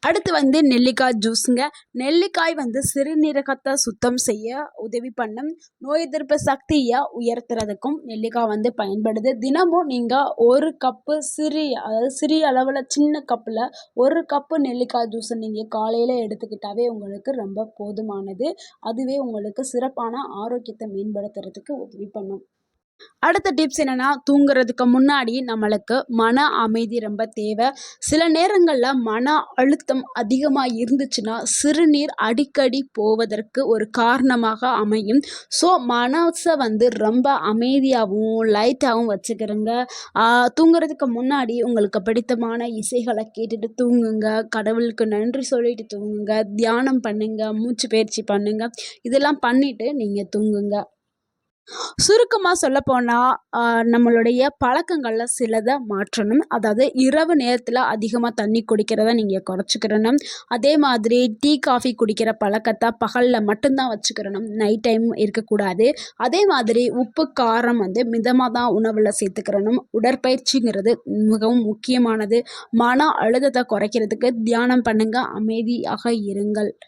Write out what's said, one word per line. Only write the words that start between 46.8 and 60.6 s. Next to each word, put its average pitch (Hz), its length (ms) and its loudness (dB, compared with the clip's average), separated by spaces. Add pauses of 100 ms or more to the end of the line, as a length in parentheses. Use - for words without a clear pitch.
பண்ணுங்க, 214 520 -4
மூச்சு 226 360 -4
பயிற்சி 220 340 0
பண்ணுங்க. 208 480 -2 (320)
இதெல்லாம் 277 360 0
பண்ணிட்டு 254 560 0
நீங்க 202 420 -4
தூங்குங்க. 208 460 0 (1200)
சுருக்கமா 427 580 4
சொல்லப்போனா, 262 580 0 (360)
ஆ, 233 280 0
நம்மளுடைய 233 640 4 (180)
பழக்கங்கள்ல 247 600 0
சிலதை 233 540 -2 (100)
மாற்றணும். 208 600 0
அதாவது 254 460 2
இரவு 302 420 2
நேரத்துல 247 380 0
அதிகமா 233 560 0
தண்ணி 220 340 0
குடிக்கிறத 214 500 2
நீங்க 196 280 0
குறைச்சிக்கிறணும். 214 760 0 (280)
அதே 269 300 2